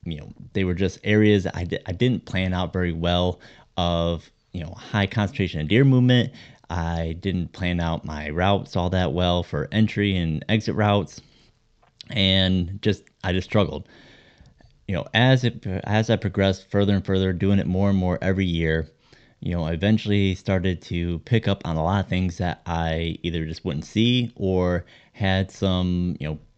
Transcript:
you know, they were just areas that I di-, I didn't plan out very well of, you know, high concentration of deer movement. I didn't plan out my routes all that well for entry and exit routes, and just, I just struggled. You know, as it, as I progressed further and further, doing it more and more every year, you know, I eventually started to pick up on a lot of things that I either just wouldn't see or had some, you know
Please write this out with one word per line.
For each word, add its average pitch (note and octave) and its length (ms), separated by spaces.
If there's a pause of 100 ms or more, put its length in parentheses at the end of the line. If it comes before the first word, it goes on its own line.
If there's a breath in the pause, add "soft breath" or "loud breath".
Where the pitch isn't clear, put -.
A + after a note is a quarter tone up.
you D#2+ 160
know, - 120 (220)
they G2 100
were F2+ 100
just F2 300
areas G#2 400
that - 120
I F2+ 80
di-, F2 220
I G2 60
didn't A#2 340
plan F#2 300
out F2+ 180
very F2+ 180
well F2 480 (380 loud breath)
of, E2+ 540 (200)
you F2 120
know, D#2+ 80
high G2+ 340
concentration F#2+ 560
of D#2 60
deer A2 160
movement. B2 500 (380 loud breath)
I E2 480
didn't F2+ 340
plan F2 260
out E2 240
my D2+ 280
routes F#2 440
all F2+ 140
that F2+ 240
well F2 300
for D2 280
entry G2+ 460
and D#2+ 320
exit G#2+ 240
routes, G#2 480 (880 soft breath)
and F#2+ 720
just, G#2 220 (200)
I F#2+ 80
just F2+ 160
struggled. D2+ 400 (1000 loud breath)
You G2 80
know, - 180
as B2 300
it, - 240
as G#2 420
I A2+ 60
progressed G2 560
further G2+ 240
and F#2+ 100
further, F#2+ 260
doing F#2+ 280
it - 80
more F#2+ 240
and G2 60
more F2+ 260
every F#2+ 220
year, D#2+ 440 (500 soft breath)
you - 120
know, F2 140
I E2 80
eventually G2+ 600
started F2+ 500
to F2 360
pick A2 280
up G2 160
on E2 120
a D#2 80
lot F#2 200
of - 60
things F#2 300
that F2 260
I E2 560
either E2 240
just D#2+ 180
wouldn't D2 220
see A#2+ 500
or F2+ 480 (300 loud breath)
had F#2+ 380
some, F2+ 680
you C#2+ 80
know D#2 120 (180)